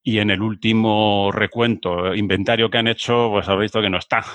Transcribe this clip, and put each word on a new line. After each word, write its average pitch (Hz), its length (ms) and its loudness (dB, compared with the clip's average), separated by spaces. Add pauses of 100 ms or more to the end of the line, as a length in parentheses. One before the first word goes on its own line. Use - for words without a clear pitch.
y 107 120 2
en 104 120 2
el 95 120 0
último 107 920 2
recuento, 95 840 -2
inventario 104 540 0
que 120 80 -2
han 117 120 0
hecho, 117 440 0
pues 95 160 -2
habéis 98 240 0
visto 110 80 0
que 104 80 0
no 92 80 -2
está. 110 260 -2 (120)